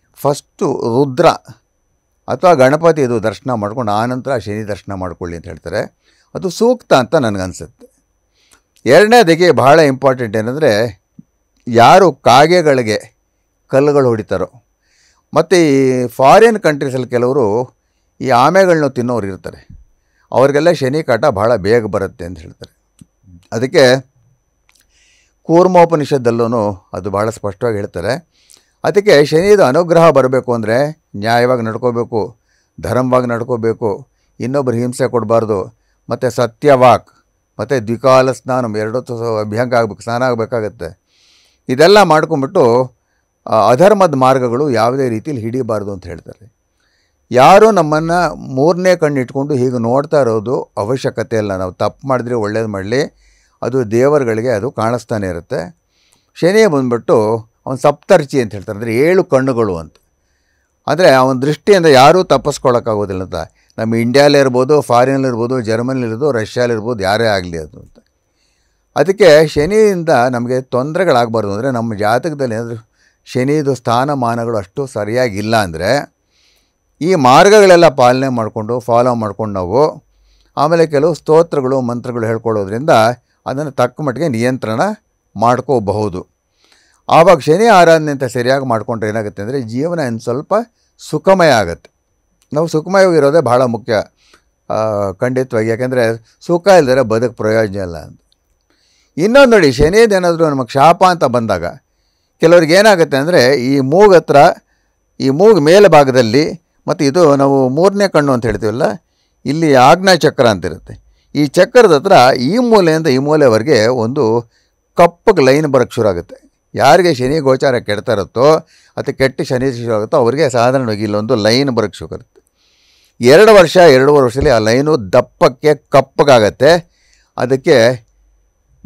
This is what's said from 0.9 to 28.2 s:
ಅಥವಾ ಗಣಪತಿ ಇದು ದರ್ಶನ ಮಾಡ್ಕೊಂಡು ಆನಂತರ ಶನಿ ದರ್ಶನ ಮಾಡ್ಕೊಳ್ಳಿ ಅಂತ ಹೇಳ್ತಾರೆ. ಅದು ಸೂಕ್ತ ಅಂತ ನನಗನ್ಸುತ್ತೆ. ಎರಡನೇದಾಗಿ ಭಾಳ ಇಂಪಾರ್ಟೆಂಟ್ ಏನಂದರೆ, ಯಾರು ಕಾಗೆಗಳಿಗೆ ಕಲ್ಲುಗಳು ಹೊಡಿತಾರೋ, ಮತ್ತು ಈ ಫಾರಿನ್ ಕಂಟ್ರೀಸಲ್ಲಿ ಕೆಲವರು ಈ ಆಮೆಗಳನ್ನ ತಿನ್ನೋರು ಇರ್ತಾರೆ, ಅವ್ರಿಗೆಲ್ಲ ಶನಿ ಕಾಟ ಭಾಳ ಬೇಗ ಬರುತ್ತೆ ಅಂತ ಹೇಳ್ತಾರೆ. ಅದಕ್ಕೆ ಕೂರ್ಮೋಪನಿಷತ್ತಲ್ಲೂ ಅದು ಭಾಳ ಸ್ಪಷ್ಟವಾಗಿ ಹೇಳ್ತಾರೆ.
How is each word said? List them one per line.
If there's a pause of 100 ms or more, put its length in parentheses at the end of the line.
ಅಥವಾ
ಗಣಪತಿ
ಇದು
ದರ್ಶನ
ಮಾಡ್ಕೊಂಡು
ಆನಂತರ
ಶನಿ
ದರ್ಶನ
ಮಾಡ್ಕೊಳ್ಳಿ
ಅಂತ
ಹೇಳ್ತಾರೆ. (360)
ಅದು
ಸೂಕ್ತ
ಅಂತ
ನನಗನ್ಸುತ್ತೆ. (1000)
ಎರಡನೇದಾಗಿ
ಭಾಳ
ಇಂಪಾರ್ಟೆಂಟ್
ಏನಂದರೆ, (680)
ಯಾರು
ಕಾಗೆಗಳಿಗೆ (500)
ಕಲ್ಲುಗಳು
ಹೊಡಿತಾರೋ, (840)
ಮತ್ತು
ಈ
ಫಾರಿನ್
ಕಂಟ್ರೀಸಲ್ಲಿ
ಕೆಲವರು (420)
ಈ
ಆಮೆಗಳನ್ನ
ತಿನ್ನೋರು
ಇರ್ತಾರೆ, (640)
ಅವ್ರಿಗೆಲ್ಲ
ಶನಿ
ಕಾಟ
ಭಾಳ
ಬೇಗ
ಬರುತ್ತೆ
ಅಂತ
ಹೇಳ್ತಾರೆ. (520)
ಅದಕ್ಕೆ (1300)
ಕೂರ್ಮೋಪನಿಷತ್ತಲ್ಲೂ
ಅದು
ಭಾಳ
ಸ್ಪಷ್ಟವಾಗಿ
ಹೇಳ್ತಾರೆ. (560)